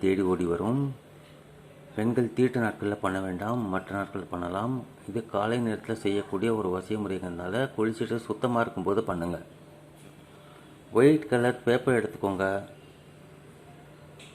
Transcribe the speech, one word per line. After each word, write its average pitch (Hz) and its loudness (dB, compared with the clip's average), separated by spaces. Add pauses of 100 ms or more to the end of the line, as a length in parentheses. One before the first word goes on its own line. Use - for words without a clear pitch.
தேடி 95 4
ஓடி 90 2
வரும். 101 0 (1160)
பெண்கள் 117 2 (120)
தீட்டு 127 4
நாட்களில் 101 -2
பண்ண 95 0
வேண்டாம், 101 -2 (120)
மற்ற 92 -4
நாட்களில் 95 -6
பண்ணலாம். 92 -4 (360)
இது 98 -4 (140)
காலை 107 0
நேரத்தில் 110 -2
செய்யக்கூடிய 101 0
ஒரு 101 0
வசிய 95 -4
முறைங்கிறதுனால, 92 -4 (140)
குளிச்சுட்டு 110 0
சுத்தமா 120 0
இருக்கும்போது 101 0
பண்ணுங்க. 85 -2 (1600)
ஒயிட் 147 6
கலர் 123 2
பேப்பர் 123 4
எடுத்துக்கோங்க. 98 -2 (1900)